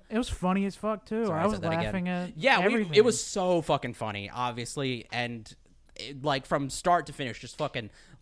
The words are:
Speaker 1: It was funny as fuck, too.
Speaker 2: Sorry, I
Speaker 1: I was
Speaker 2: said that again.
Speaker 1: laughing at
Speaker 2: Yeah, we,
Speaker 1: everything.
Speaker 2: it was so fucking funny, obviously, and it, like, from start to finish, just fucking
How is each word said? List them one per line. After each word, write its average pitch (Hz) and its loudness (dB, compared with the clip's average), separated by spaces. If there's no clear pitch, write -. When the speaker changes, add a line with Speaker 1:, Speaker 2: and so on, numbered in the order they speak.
Speaker 1:
It 220 -2
was 247 0
funny 190 2
as 196 -4
fuck, 214 -4
too. 220 -2
Speaker 2:
Sorry, 160 0
I 170 2
Speaker 1:
I - 6
was 214 2
Speaker 2:
said 175 -4
that 165 0
again. 165 0
Speaker 1:
laughing 190 -2
at 180 -4
Speaker 2:
Yeah, 226 4
we, 180 4
Speaker 1:
everything. 208 2
Speaker 2:
it 208 12
was 240 2
so 180 2
fucking 139 0
funny, 101 -6
obviously, 123 -4
and 120 -6
it, 127 -12
like, 139 0
from 143 0
start 175 2
to 147 -12
finish, 123 -6
just - -16
fucking 127 -4